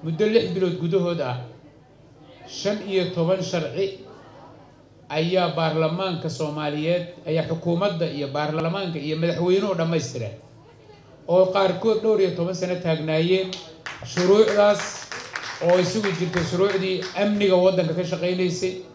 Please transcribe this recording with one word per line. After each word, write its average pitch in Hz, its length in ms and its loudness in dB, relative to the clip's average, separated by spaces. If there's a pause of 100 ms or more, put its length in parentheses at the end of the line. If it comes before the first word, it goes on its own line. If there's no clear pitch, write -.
Muddo 160 240 0
lix 214 260 2
bilood 180 280 0
gudahood 170 400 0
ah, 127 160 -4 (1120)
shan 208 300 -4 (100)
iyo 190 160 2 (100)
toban 175 280 0
sharci 165 580 -4 (1080)
ayaa 170 480 0
baarlamaanka 160 760 0
Soomaaliyeed, 151 760 -2 (220)
ayaa 160 220 0
xukuumadda 170 640 -2
iyo 143 160 -6
baarlamaanka 160 720 -4
iyo 151 180 -4
madaxweynuhu 180 580 0
dhammaystireen, 160 600 -2 (920)
oo 185 180 6
qaarkood 196 560 2
dhowr 214 180 4
iyo 185 160 4
toban 170 180 -2
sano 180 220 -4
taagnaayeen. 165 720 0 (560)
Shuruucdaas 202 760 6 (840)
oo 175 160 6
isugu 196 280 0 (100)
jirta 175 220 -2 (100)
shuruucdii 190 500 0 (160)
amniga 202 400 2
waddanka 180 380 4
ka 175 100 -2
shaqaynaysay 180 680 -2 (220)